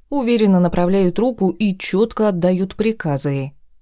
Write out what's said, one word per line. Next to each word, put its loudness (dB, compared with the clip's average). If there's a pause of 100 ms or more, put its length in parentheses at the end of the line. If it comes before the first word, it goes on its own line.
(100)
Уверенно 2
направляют 2
руку 0
и -2
четко 0
отдают 0
приказы. -2 (300)